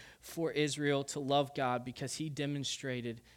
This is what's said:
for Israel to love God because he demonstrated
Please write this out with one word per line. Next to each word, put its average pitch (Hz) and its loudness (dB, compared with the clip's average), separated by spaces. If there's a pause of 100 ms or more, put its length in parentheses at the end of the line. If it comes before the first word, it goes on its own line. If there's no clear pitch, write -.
(220)
for 160 -2
Israel 143 2
to 147 -6
love 139 4
God 123 2
because 127 -6
he 156 -2
demonstrated 131 -4 (180)